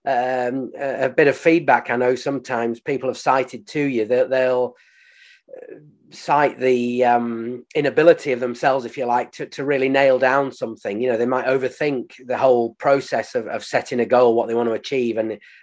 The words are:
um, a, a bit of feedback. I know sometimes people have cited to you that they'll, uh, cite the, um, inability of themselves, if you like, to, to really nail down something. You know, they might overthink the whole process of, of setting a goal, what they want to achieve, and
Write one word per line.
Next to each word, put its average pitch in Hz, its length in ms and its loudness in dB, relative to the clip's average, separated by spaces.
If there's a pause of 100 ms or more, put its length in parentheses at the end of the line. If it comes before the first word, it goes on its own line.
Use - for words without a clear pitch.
um, 127 720 -2
a, 135 280 -4
a 131 40 0
bit 147 180 4
of 135 80 2
feedback. 147 540 2
I 123 60 -2
know 123 180 2
sometimes 120 680 -4
people 131 280 -4
have 113 80 -4
cited 131 520 -2
to 151 120 -4
you 127 240 0
that 123 240 0
they'll, 127 460 0 (760)
uh, - 240 -20 (360)
cite 143 480 0
the, 123 460 0
um, 120 580 -2 (120)
inability 151 560 4
of 120 80 -2
themselves, 131 440 -2
if 117 140 -12
you 131 80 -4
like, 120 260 -2
to, 147 140 -12
to - 180 -10
really 135 260 0
nail 135 280 4
down 131 340 2
something. 110 480 -8
You 127 120 0
know, 113 60 0
they 120 100 0
might 127 180 -2
overthink 131 800 -4
the 123 120 -4
whole 120 360 2
process 139 600 0
of, 113 120 -4
of 110 160 -8
setting - 360 -4
a 117 80 0
goal, 123 260 6
what 113 140 0
they 113 80 -2
want 117 140 0
to 113 40 0
achieve, 117 440 -4
and 110 200 -4 (260)